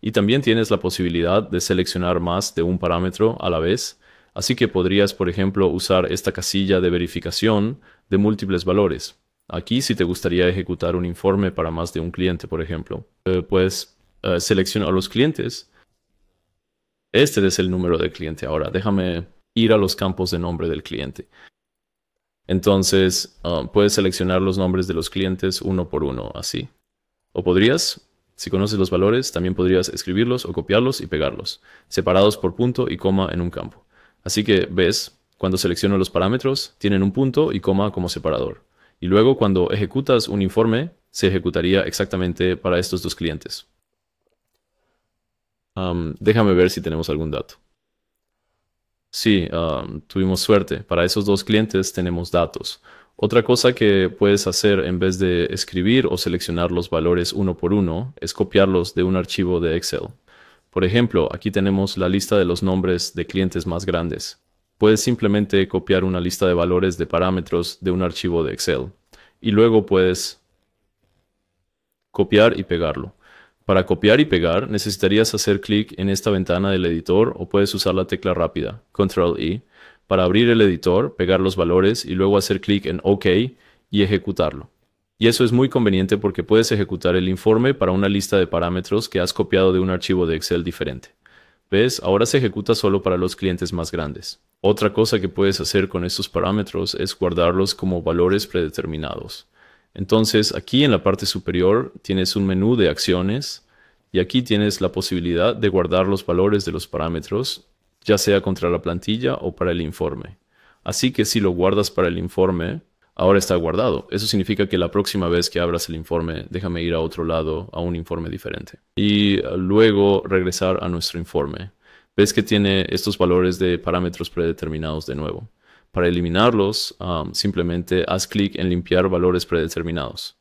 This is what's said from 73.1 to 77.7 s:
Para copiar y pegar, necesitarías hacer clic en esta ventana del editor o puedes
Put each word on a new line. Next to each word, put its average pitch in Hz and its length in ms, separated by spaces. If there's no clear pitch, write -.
Para 92 200
copiar 104 360
y 151 40
pegar, 90 460
necesitarías 104 640
hacer 101 260
clic 107 380
en 98 100
esta 98 220
ventana 95 400
del 92 160
editor 90 500
o 87 120
puedes 101 260